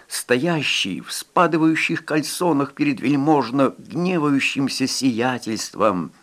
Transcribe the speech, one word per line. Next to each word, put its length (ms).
стоящий 920
в 120
спадывающих 920
кальсонах 720
перед 260
вельможно 760
гневающимся 1080
сиятельством, 1300